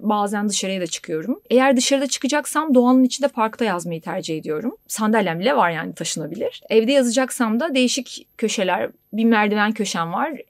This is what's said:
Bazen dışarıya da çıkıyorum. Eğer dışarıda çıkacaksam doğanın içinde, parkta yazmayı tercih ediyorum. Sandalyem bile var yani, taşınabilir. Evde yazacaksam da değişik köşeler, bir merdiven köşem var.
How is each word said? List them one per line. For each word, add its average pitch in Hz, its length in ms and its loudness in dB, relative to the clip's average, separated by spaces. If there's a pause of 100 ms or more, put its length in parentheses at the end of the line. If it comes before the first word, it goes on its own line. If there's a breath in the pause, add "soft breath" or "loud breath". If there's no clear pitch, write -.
Bazen 208 480 0
dışarıya 190 320 -4
da 170 60 -2
çıkıyorum. 175 600 -6
Eğer 254 280 4
dışarıda 269 300 2
çıkacaksam 294 680 0
doğanın 254 280 6
içinde, 262 240 2
parkta 220 380 -2
yazmayı 170 360 -4
tercih 160 360 -6
ediyorum. 156 400 -6 (100)
Sandalyem 214 520 0
bile 254 160 0
var 180 160 4
yani, 165 220 -6
taşınabilir. 170 760 -8
Evde 226 220 4
yazacaksam 240 680 2
da 302 160 -2
değişik - 520 -2 (100)
köşeler, 208 520 -2 (240)
bir 220 120 0
merdiven 214 460 2
köşem 185 420 -4
var. 269 360 -4